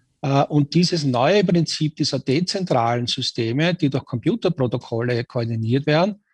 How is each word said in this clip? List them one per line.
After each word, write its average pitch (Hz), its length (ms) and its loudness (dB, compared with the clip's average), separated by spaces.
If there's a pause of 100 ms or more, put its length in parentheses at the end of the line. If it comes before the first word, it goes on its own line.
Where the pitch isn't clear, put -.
(220)
Äh, 139 220 2
und 147 320 2
dieses 170 300 2
neue 143 400 2
Prinzip 165 500 0
dieser 139 240 -2
dezentralen 127 880 0
Systeme, 127 640 -2
die 156 160 0
durch 135 140 -4
Computerprotokolle 123 1200 -2
koordiniert 117 640 -2
werden, 170 360 0 (120)